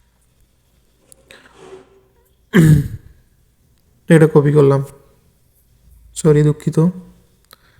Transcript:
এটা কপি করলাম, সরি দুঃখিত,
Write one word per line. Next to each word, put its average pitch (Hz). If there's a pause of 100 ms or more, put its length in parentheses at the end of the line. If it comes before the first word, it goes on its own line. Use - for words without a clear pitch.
(4000)
এটা 160
কপি 147
করলাম, 139 (1300)
সরি 151
দুঃখিত, 147 (1040)